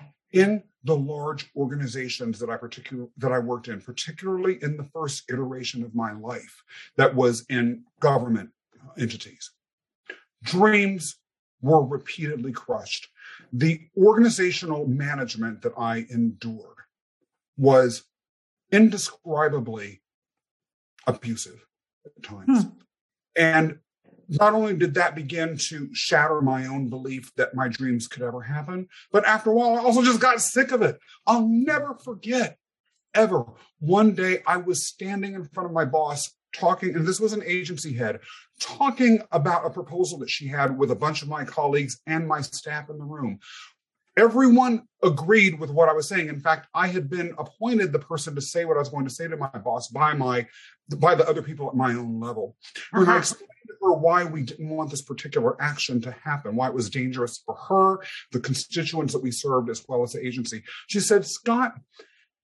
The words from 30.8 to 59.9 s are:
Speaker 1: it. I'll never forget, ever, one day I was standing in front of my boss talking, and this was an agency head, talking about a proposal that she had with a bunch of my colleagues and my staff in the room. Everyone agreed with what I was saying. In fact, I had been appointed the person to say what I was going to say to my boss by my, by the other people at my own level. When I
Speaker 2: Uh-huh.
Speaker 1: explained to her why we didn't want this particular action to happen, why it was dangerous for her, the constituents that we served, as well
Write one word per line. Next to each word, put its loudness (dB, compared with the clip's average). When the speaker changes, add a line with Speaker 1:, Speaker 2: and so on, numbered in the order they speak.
Speaker 1:
it. 0
I'll 4
never 0
forget, -4
ever, 4
one 6
day 0
I 2
was -4
standing -8
in -10
front -8
of -10
my 2
boss -2
talking, 0
and 0
this -2
was 0
an -6
agency -6
head, -4
talking 4
about 0
a -4
proposal -4
that -8
she -6
had -2
with 2
a 0
bunch -2
of -10
my -6
colleagues -2
and -2
my -2
staff -10
in -14
the -12
room. -8
Everyone 8
agreed 4
with -6
what 6
I 6
was -2
saying. -2
In -10
fact, 0
I 0
had -4
been -6
appointed -2
the 2
person -8
to -6
say -4
what 0
I 2
was -4
going -6
to -6
say -10
to -8
my -8
boss -6
by 0
my, -2
by 4
the 4
other -2
people -10
at -6
my 0
own -6
level. -8
When 4
I 6
Speaker 2:
Uh-huh. 4
Speaker 1:
explained -6
to -18
her 6
why 4
we -6
didn't -10
want -6
this -8
particular -4
action -4
to -8
happen, -8
why 0
it -4
was -4
dangerous -4
for -8
her, 4
the -4
constituents -4
that -2
we -4
served, -2
as -8
well -2